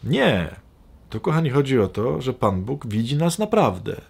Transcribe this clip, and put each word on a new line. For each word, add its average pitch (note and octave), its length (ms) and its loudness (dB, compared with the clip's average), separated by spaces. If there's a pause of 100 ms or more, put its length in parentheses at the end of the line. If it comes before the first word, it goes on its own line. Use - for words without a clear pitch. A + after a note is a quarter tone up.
Nie. C#3 520 0 (540)
To, A2 100 -8
kochani, D#3+ 300 0
chodzi C3+ 300 2
o G2 80 4
to, B2+ 340 -4
że B2+ 120 -4
Pan F#2+ 280 0
Bóg B2+ 260 -6
widzi A2+ 280 -2
nas E3 240 0
naprawdę. B2 720 0